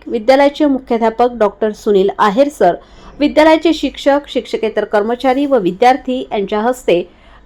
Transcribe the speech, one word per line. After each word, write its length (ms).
विद्यालयाचे 580
मुख्याध्यापक 680
डॉक्टर 380
सुनील 380
आहेर 300
सर, 240
विद्यालयाचे 540
शिक्षक, 540
शिक्षकेतर 560
कर्मचारी 600
व 140
विद्यार्थी 720
यांच्या 280
हस्ते 640